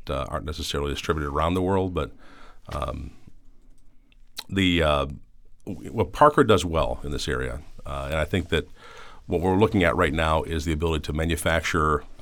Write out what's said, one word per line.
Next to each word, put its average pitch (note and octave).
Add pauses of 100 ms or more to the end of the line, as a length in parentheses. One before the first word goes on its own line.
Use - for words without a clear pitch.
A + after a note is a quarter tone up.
uh, C#2
aren't C#2
necessarily D2
distributed D2+
around D#2+
the F#2
world. F#2
But, D2 (600)
um, C#2 (1400)
the, F#2
uh, D2 (580)
w-, E2+
what -
Parker D3
does A2
well D#2
in C#2+
this -
area, B1+ (260)
uh, C#2
and D#2
I D2+
think E2+
that D#2 (600)
what F2
we're F#2
looking G#2
at D#2
right E2
now D#2+
is E2
the E2
ability D#2
to -
manufacture, D#2+ (160)